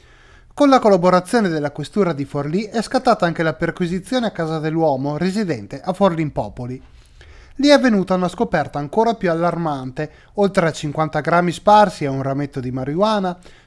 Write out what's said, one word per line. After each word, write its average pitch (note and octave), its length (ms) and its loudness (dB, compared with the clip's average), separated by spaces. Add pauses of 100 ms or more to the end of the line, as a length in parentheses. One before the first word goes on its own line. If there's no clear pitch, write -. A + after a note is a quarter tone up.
(560)
Con C#4+ 140 4
la C4 100 8
collaborazione F#3 680 4
della D3 220 -2
questura E3+ 420 -2
di C#3+ 100 -6
Forlì D3 400 -4
è A3 180 -6
scattata A#3+ 440 0
anche E3 180 -2
la D#3 120 -2
perquisizione F3+ 720 -4
a F#3+ 40 -6
casa D#3+ 260 -4
dell'uomo D3+ 600 0
residente E3 640 -4
a F#3 100 -6
Forlì E3+ 300 2
in D3 100 -4
Popoli. B2 500 -8 (720)
Lì C#4 120 0
è D4 60 8
avvenuta A3 400 4
una F3+ 160 0
scoperta E3 500 -2
ancora A3 360 0
più F#3 140 -2
allarmante. D#3+ 800 -4 (260)
Oltre G3 300 2
a D#3+ 60 0
cinquanta D3+ 480 -4
grammi E3+ 320 0
sparsi G#3 540 4
e - 20 -2
un C3+ 140 -4
rametto C#3 400 -4
di B2 100 -6
marijuana, F3 680 -2 (300)